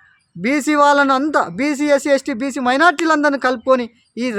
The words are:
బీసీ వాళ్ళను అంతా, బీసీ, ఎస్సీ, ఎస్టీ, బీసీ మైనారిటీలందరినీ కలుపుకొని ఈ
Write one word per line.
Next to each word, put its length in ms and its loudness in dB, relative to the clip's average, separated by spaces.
బీసీ 460 -2
వాళ్ళను 360 4
అంతా, 240 0
బీసీ, 260 -2
ఎస్సీ, 200 0
ఎస్టీ, 260 -2
బీసీ 260 -6
మైనారిటీలందరినీ 800 2
కలుపుకొని 380 0
ఈ 20 -2